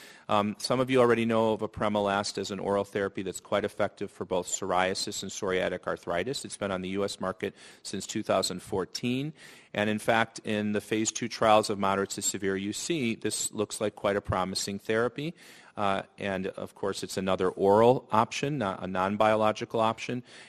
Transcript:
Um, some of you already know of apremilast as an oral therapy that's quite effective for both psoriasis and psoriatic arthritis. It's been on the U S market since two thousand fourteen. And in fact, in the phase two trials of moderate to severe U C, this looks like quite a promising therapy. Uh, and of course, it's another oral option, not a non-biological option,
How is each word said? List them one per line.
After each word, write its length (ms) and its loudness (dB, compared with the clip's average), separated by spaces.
Um, 300 2
some 220 0
of 100 0
you 100 4
already 240 6
know 300 2
of 60 -4
apremilast 800 0
as 100 -4
an 80 -6
oral 260 0
therapy 380 -4
that's 180 -6
quite 240 -2
effective 460 -4
for 160 -10
both 220 -2
psoriasis 760 0
and 100 -8
psoriatic 540 -2
arthritis. 580 -4
It's 140 -12
been 140 -4
on 100 -4
the 80 -6
U 160 -2
S 140 -6
market 340 -4
since 240 -8
two 160 -4
thousand 400 0
fourteen. 680 -4
And 120 2
in 120 0
fact, 400 2
in 320 -2
the 100 0
phase 300 0
two 160 -6
trials 420 4
of 80 -2
moderate 340 0
to 120 -8
severe 340 -2
U 160 -4
C, 400 -2
this 400 -4
looks 260 -4
like 160 -2
quite 200 2
a 60 0
promising 580 -2
therapy. 560 -2
Uh, 240 0
and 300 -2
of 260 -10
course, 300 -4
it's 140 -8
another 320 2
oral 640 6
option, 460 2
not 240 -2
a 60 -6
non-biological 960 2
option, 420 -2